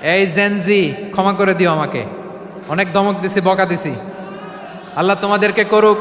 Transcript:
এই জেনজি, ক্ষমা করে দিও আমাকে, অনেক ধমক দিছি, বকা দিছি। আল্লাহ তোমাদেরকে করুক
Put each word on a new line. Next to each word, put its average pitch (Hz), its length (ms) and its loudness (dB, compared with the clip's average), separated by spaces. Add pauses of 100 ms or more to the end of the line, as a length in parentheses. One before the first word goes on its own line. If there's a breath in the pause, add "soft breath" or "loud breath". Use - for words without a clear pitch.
এই 190 220 2
জেনজি, 190 640 2 (180)
ক্ষমা 196 220 2
করে 190 200 2
দিও 175 180 2
আমাকে, 143 340 -2 (640)
অনেক 175 260 -2
ধমক 196 280 2
দিছি, 190 200 -2
বকা 190 240 4
দিছি। 170 260 -4 (1040)
আল্লাহ 185 260 2
তোমাদেরকে 208 420 2
করুক 214 380 6